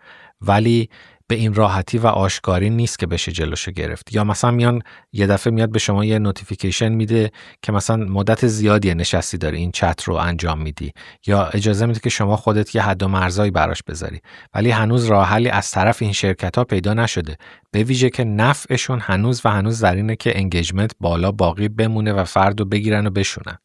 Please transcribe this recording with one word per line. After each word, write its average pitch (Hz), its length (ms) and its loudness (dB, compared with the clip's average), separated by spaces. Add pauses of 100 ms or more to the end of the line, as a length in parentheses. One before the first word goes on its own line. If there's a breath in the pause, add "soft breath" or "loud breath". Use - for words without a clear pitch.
(420 loud breath)
ولی 110 480 2 (380 loud breath)
به 117 80 -2
این 110 180 0
راحتی 98 440 2
و 113 100 2
آشکاری 95 600 0
نیست 117 300 -2
که 90 80 -4
بشه 85 240 -4
جلوشو 80 400 -4
گرفت. - 420 -8
یا 107 100 0
مثلاً 107 280 0
میان، 120 300 2 (300 loud breath)
یه 101 160 0
دفعه 101 260 2
میاد 113 180 2
به 110 80 0
شما 104 260 0
یه 110 140 2
نوتیفیکیشن 101 720 -2
می‌ده 110 420 2 (300 loud breath)
که - 100 -4
مثلاً 107 260 0
مدت 101 500 0
زیادی 104 460 2
نشستی 85 440 -2
داری 80 200 -4
این 87 140 -4
چت - 320 -2
رو 87 120 -2
انجام 80 460 -2
می‌دی، 76 300 -8 (360 loud breath)
یا 101 180 4
اجازه 104 400 0
می‌ده 117 140 0
که 120 100 -2
شما 104 260 0
خودت 107 400 0
یه 107 60 2
حد 98 220 0
و 95 40 0
مرزایی 95 440 0
براش 82 360 0
بذاری، 78 340 -10 (320 loud breath)
ولی 113 180 2
هنوز 113 340 2
راه 101 220 4
حلی 113 220 2
از 101 220 -2
طرف 104 300 2
این 104 120 -2
شرکت‌ها 98 500 -2
پیدا 104 300 0
نشده، 90 440 -2 (340 loud breath)
به 104 120 2
ویژه 127 260 2
که 123 140 -2
نفعشون 117 760 0
هنوز 110 460 0
و 113 40 4
هنوز 110 340 0
در 92 120 4
اینه 107 200 -2
که - 220 -2
انگیجمنت 92 640 0
بالا 87 320 0
باقی 101 360 0
بمونه 110 460 0
و 95 100 2
فردو 101 420 0
بگیرن 104 420 0
و - 20 -2
بشونن. 98 560 -4